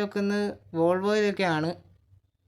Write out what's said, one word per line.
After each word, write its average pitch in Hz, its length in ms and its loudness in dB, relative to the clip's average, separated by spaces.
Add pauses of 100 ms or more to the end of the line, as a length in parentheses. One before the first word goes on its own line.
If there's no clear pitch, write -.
വെക്കുന്നത് 202 460 -2 (320)
വോൾവോയിലൊക്കെയാണ്. 185 920 2 (760)